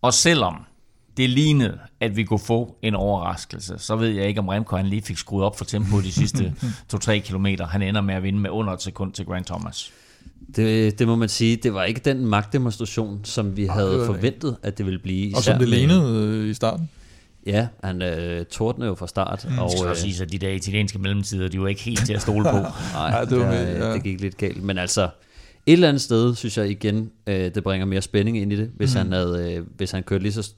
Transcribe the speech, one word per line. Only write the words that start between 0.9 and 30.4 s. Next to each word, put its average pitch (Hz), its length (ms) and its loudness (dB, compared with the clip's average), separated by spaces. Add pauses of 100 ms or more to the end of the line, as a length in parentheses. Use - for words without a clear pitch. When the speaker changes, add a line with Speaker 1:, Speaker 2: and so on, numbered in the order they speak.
Speaker 1:
det 127 140 2
lignede, 131 480 4 (220)
at 107 160 -2
vi 110 80 0
kunne 104 160 2
få 117 420 -2
en 110 120 0
overraskelse, 92 840 -4
så 110 180 -4
ved 113 120 0
jeg 98 200 -2
ikke, 104 120 -2
om 95 80 -2
Remco, 104 280 -2
han 95 100 0
lige 104 160 -2
fik 90 160 -8
skruet 98 260 -2
op 101 140 -2
for 95 60 -8
tempoet 101 400 0
de 92 80 -4
sidste 101 420 0 (140)
Speaker 2:
<laughs> - 220 -10
Speaker 1:
to-tre 104 300 0
kilometer. 95 460 -2
Han 98 160 -2
ender 101 180 0
med 98 140 0
at 92 80 -2
vinde 98 160 0
med 101 120 -2
under 104 220 -2
et 92 100 -8
sekund 95 300 -6
til 95 140 -8
Grant 92 200 -6
Thomas. 87 460 -10 (640)
Speaker 3:
Det, 110 420 2
det 120 80 4
må 113 100 4
man 113 120 2
sige, 113 280 2
det 113 180 0
var 95 100 0
ikke 113 200 -2
den 131 220 2
magtdemonstration, 107 960 0
som 101 320 -2
vi 101 100 0
Speaker 2:
Nej, 95 80 0
Speaker 3:
havde 98 160 2
Speaker 2:
det 95 80 4
var 123 80 2
det - 80 0
ikke. 87 60 -4
Speaker 3:
forventet, 127 420 -2
at 101 160 -6
det 104 80 -2
ville 95 120 -2
blive, 95 380 -2
Speaker 2:
Og - 40 4
Speaker 3:
især 101 120 4
Speaker 2:
som 123 60 4
det 123 100 4
Speaker 3:
med 107 100 6
Speaker 2:
lignede, 131 480 4
øh, 107 240 0
i 107 40 -4
starten. 151 360 -2 (560)
Speaker 3:
Ja, 107 220 2 (160)
han, 92 180 -4
øh, 87 440 -4
tordnede 120 420 -2
jo 95 60 -2
fra 87 120 -8
start, 95 440 -4
Speaker 2:
Mm. 127 80 0
Speaker 3:
og, 92 120 0
Speaker 1:
Det - 80 0
skal 92 60 2
Speaker 3:
øh, 90 60 0
Speaker 1:
også 85 120 -2
siges, 92 180 -2
at 87 120 -4
de 98 60 -4
der 98 120 -2
italienske 101 480 -2
mellemtider, 98 500 -2
de 90 80 -4
er 95 40 0
jo 95 60 0
ikke 98 160 -2
helt 117 240 0
til 107 80 0
at 101 80 -2
stole 107 220 2
på. 135 120 4 (220)
Speaker 3:
<laughs> 180 160 -6
Nej, 78 140 -2 (100)
Speaker 2:
Ja, 120 60 0
det 123 140 2
var 120 60 4
Speaker 3:
der, 120 60 2
Speaker 2:
med, 90 240 0
Speaker 3:
øh, 87 60 -2
Speaker 2:
ja. 113 120 -2
Speaker 3:
det 110 100 -2
gik 95 180 -4
lidt 95 160 -4
galt. 90 260 -4
Men 98 160 -2
altså, 90 240 0 (640)
et 147 60 8
eller 170 160 8
andet 139 140 2
sted, 120 320 4
synes 113 240 -4
jeg 104 120 0
igen, 107 400 -2 (160)
øh, 95 280 -2
det 101 80 -2
bringer 95 240 0
mere 95 160 0
spænding 107 360 2
ind 101 140 0
i 104 40 0
det, 110 200 -2
hvis 131 180 2
Speaker 2:
Mm. 123 40 2
Speaker 3:
han 92 140 0
havde, 87 420 0
øh, 85 120 -6 (100)
hvis 95 140 -4
han 92 120 -4
kørte 98 200 0
lige 101 100 0
så 107 260 -6